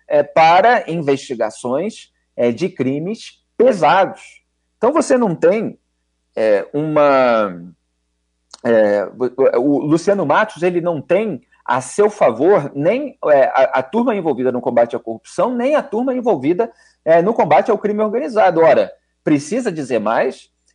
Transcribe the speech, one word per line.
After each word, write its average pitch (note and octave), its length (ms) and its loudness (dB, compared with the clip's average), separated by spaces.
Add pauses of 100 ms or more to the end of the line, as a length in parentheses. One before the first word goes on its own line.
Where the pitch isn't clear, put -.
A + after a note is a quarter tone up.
é, D3 140 0
para F3 680 2
investigações, C#3 1200 -6 (200)
é, A#2+ 160 0
de D3 200 -4
crimes D3+ 720 -8 (140)
pesados. F#3 840 0 (360)
Então, C4 180 0
você C#4+ 240 0
não G#3+ 160 0
tem, F3 440 0 (560)
é, G#2+ 380 0
uma, C3 880 2 (1040)
é, G#2 420 2 (480)
o, A#2+ 60 2
o C#3+ 200 0
Luciano E3+ 440 0
Matos, D#3+ 380 -2
ele F3 180 -2
não E3 220 -4
tem F#3+ 400 -2 (240)
a B2+ 160 -2
seu G#3 260 0
favor D3+ 640 2
nem, A3 520 -4
é, D3 180 6
a, - 180 0 (120)
a C3 80 0
turma A#3 340 -2
envolvida C3 340 -2
no B2 120 -6
combate A#2+ 340 0
à - 20 -6
corrupção, F3 560 -6
nem B3 200 0
a C#4 80 0
turma B3 320 -4
envolvida, F#3+ 580 -2 (320)
é, E3 160 4
no G3+ 140 0
combate F3 360 2
ao G#3 60 2
crime G#3 260 -4
organizado. G#3+ 580 0
Ora, B2 300 4 (320)
precisa G3 480 -2
dizer C3 280 -4
mais? A2+ 520 -2 (240)